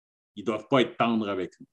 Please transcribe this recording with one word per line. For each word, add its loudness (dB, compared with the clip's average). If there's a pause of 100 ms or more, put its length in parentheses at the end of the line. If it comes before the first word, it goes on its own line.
(360)
ils -14
doivent -4
pas 6
être 0
tendres 2
avec -6
lui. -20